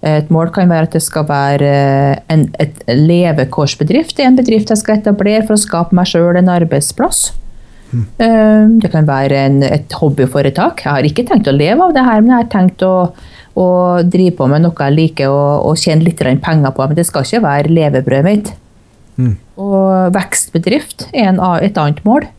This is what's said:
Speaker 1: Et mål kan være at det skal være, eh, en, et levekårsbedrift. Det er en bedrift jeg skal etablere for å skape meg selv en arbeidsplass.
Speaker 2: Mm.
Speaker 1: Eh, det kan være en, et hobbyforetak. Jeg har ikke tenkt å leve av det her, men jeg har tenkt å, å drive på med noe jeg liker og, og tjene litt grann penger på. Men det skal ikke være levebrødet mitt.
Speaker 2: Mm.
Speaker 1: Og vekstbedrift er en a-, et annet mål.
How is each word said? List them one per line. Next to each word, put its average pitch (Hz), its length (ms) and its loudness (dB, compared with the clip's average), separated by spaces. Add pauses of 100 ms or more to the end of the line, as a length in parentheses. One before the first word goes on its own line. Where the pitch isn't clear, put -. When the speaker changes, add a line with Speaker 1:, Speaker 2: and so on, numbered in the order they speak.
Speaker 1:
Et 151 260 0
mål 165 240 0
kan 180 160 2
være 165 140 2
at 165 80 -4
det 160 100 -2
skal 156 240 -4
være, 143 360 0
eh, 139 580 0 (100)
en, 156 140 2 (160)
et 147 280 -6
levekårsbedrift. 156 1300 0
Det 285 80 0
er - 20 4
en 254 100 4
bedrift 226 320 0
jeg 220 80 2
skal 214 220 -2
etablere 208 480 0
for 214 80 0
å 208 80 0
skape 175 300 -2
meg 180 120 2
selv 175 300 0
en 180 160 2
arbeidsplass. 165 800 -2 (640)
Speaker 2:
Mm. 117 120 -2 (140)
Speaker 1:
Eh, 220 600 4
det 190 100 -2
kan 156 140 2
være 139 260 0
en, 139 320 2
et 143 300 -2
hobbyforetak. 143 880 -2
Jeg 147 80 -4
har 160 120 -2
ikke 151 220 -2
tenkt 247 220 0
å 139 80 2
leve 175 260 2
av 359 120 2
det 262 100 2
her, 220 180 2
men 240 140 4
jeg 233 80 0
har 240 80 -8
tenkt 185 320 0
å, 180 300 0 (420)
å 180 480 0
drive 180 320 2
på 131 140 0
med 147 120 2
noe 170 160 0
jeg 143 220 0
liker 156 320 0
og, 143 400 0
og 156 60 0
tjene 160 260 0
litt 165 160 -2
grann 131 240 0
penger 151 320 0
på. 135 120 -2
Men 147 80 -2
det 170 100 0
skal 139 180 -4
ikke 226 240 -2
være 147 260 0
levebrødet 143 520 0
mitt. 208 280 0 (640)
Speaker 2:
Mm. 120 220 -2 (180)
Speaker 1:
Og 190 560 0
vekstbedrift - 1040 -4
er 220 160 0
en 185 100 0
a-, 180 240 0
et 202 160 -2
annet 147 240 -2
mål. - 220 0 (140)